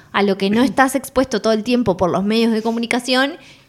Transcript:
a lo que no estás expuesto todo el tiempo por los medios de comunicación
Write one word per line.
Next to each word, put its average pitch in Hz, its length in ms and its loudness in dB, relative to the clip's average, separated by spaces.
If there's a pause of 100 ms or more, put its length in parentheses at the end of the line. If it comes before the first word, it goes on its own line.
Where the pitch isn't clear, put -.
(120)
a 202 100 0
lo 196 160 2
que 196 120 0
no 226 120 2
estás 262 320 2
expuesto 262 460 -2
todo 220 140 0
el 214 100 -2
tiempo 240 320 0
por 180 140 0
los 170 120 0
medios 226 300 2
de 220 100 0
comunicación 254 720 -2 (360)